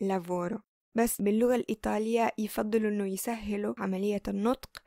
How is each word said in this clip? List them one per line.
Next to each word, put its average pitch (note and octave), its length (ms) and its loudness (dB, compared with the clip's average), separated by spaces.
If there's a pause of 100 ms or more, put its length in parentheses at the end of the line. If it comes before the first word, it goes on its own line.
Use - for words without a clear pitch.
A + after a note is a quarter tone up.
lavoro. F3+ 580 -2 (340)
بس A#3 280 2
باللغة A3+ 320 4
الإيطالية A3 840 0
يفضلوا G#3+ 520 0
إنه G3+ 160 0
يسهلوا G#3 720 -4
عملية G3 500 0
النطق، G#3 580 -2